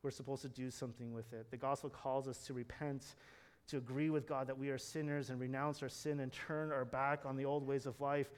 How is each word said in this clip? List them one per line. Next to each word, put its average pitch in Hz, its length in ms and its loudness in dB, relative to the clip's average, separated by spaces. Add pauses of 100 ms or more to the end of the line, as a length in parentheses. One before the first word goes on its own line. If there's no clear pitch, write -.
We're 139 100 0
supposed 135 300 -4
to 135 60 -6
do 127 220 -4
something 117 420 -6
with 113 200 -6
it. 113 180 -8
The 131 60 -6
gospel 139 340 0
calls 135 380 0
us - 180 -6
to 135 80 -4
repent, 135 600 -4 (500)
to 147 100 -2
agree 135 340 2
with 151 160 4
God 135 220 0
that 135 100 -2
we 139 120 0
are 131 80 2
sinners 147 520 0
and 127 80 -2
renounce 135 420 2
our 135 80 -2
sin 147 320 0
and 131 120 -2
turn 156 400 0
our 131 120 4
back 135 400 4
on 135 120 0
the 135 80 2
old 143 200 4
ways 135 220 2
of 120 140 -4
life, 143 380 2